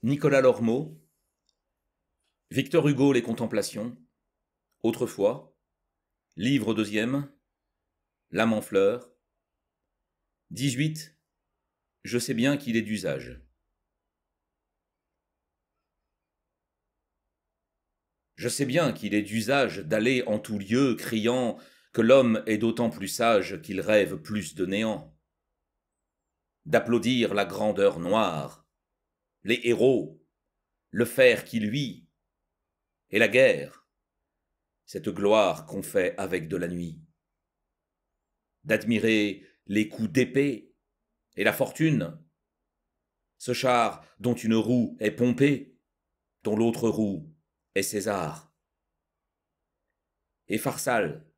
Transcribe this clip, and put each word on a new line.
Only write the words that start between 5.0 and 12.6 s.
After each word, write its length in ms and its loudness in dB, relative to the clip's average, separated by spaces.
livre 380 0
deuxième, 580 -2
L'âme 220 0
en 100 -2
fleurs, 480 0
dix-huit, 680 -4
je 160 -2
sais 140 -4
bien 240 0
qu'il 180 -6